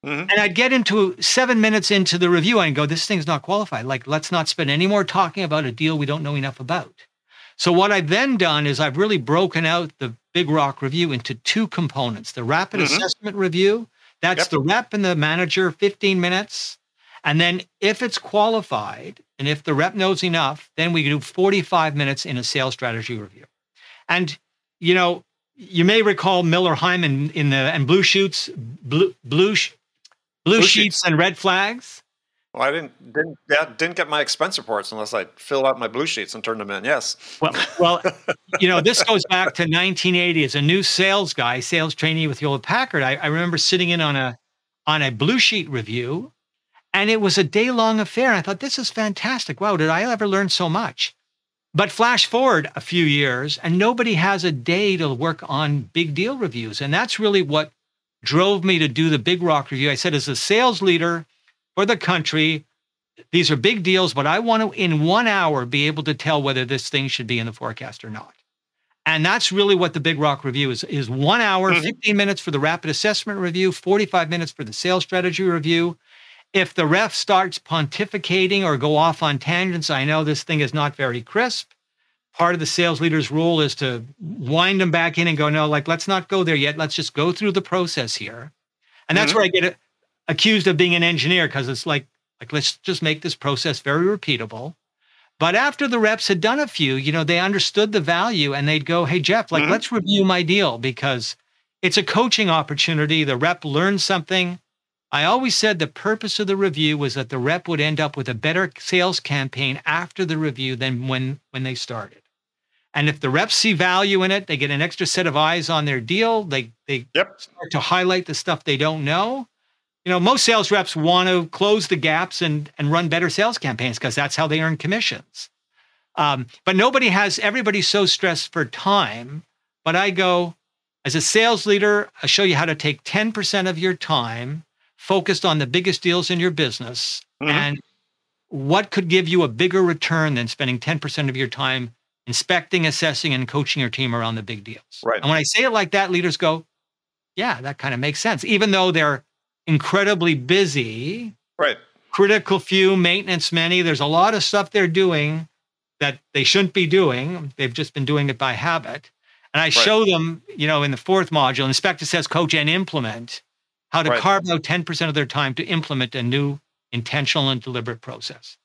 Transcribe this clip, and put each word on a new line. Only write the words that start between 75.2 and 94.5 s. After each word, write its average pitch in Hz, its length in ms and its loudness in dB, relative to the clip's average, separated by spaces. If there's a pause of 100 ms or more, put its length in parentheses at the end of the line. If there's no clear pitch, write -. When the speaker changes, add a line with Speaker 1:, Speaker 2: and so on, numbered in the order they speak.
Speaker 2:
review. 170 540 0 (560)
If 190 220 0
the 165 120 2
ref 190 280 2
starts 190 440 0
pontificating 185 1080 -2
or 151 120 2
go 151 200 0
off 160 280 2
on 143 160 0
tangents, 175 500 -2
I 135 140 0
know 156 180 0
this 151 220 -2
thing 156 160 0
is 131 120 0
not 147 220 -2
very 123 260 -4
crisp. 220 520 -4 (640)
Part 170 160 4
of 160 60 -4
the 156 60 -2
sales 170 340 0
leader's 156 320 0
role 160 280 2
is 143 160 0
to 120 280 -4 (160)
wind 180 600 0
them 175 120 2
back 170 260 0
in 170 80 2
and 160 100 2
go, 151 120 2
"No, 151 200 2
like, 147 200 0
let's 165 200 -2
not 190 200 -2
go 190 160 0
there 160 100 2
yet. 147 240 0
Let's 156 160 -4
just - 200 -6
go 160 180 0
through 202 200 -2
the 185 100 0
process 170 520 -4
here." 117 380 -12 (560)
And 165 100 2
that's 196 140 2
Speaker 1:
Mm-hmm. 220 60 2
Speaker 2:
where 208 80 4
I - 20 0
get, 175 160 0
uh, 180 120 -2 (520)
accused 196 400 2
of 170 100 4
being 180 160 4
an 170 80 2
engineer, 170 460 2
'cause 131 200 -4
it's 127 180 -8
like, 143 200 -2 (340)
like, 120 120 -12
let's 147 260 -2
just - 240 -4
make 156 200 0
this 170 120 -6
process 143 460 -4
very 156 260 0
repeatable. 123 680 -4 (640)